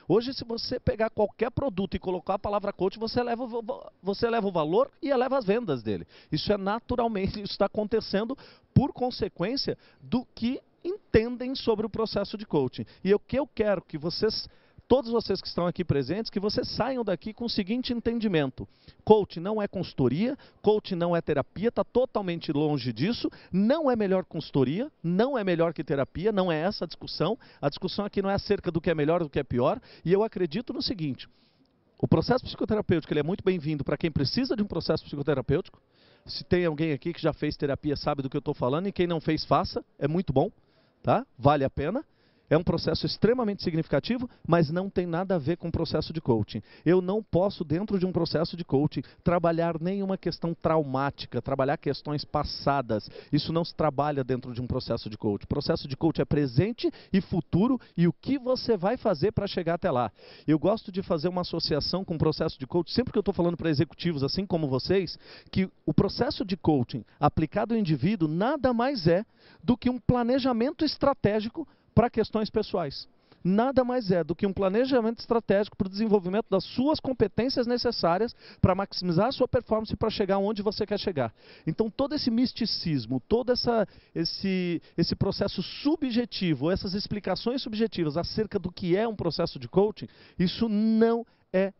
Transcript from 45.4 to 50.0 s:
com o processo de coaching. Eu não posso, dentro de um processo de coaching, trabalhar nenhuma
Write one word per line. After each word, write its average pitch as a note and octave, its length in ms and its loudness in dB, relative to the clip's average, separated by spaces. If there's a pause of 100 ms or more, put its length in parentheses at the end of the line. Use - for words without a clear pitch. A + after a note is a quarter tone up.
com - 100 -10
o E3 60 -6
processo D#3+ 400 -2
de D#3 80 -6
coaching. A2 420 0 (220)
Eu F3+ 180 4
não F#3+ 180 -2
posso, F#3 440 0
dentro F#3 340 -2
de F3+ 80 0
um F#3 60 -2
processo E3 440 -2
de E3+ 80 -8
coaching, D3 380 0 (220)
trabalhar E3+ 560 2
nenhuma F#3+ 360 -2